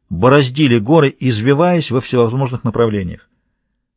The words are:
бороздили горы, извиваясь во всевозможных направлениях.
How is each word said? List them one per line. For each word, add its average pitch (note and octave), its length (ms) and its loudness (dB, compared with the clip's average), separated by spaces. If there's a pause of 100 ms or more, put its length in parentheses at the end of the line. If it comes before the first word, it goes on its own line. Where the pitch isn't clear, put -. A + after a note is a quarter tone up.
бороздили B2+ 680 2
горы, C#3 400 2
извиваясь C#3 720 0
во B2 100 -2
всевозможных B2 640 -2
направлениях. G#2+ 640 -4 (680)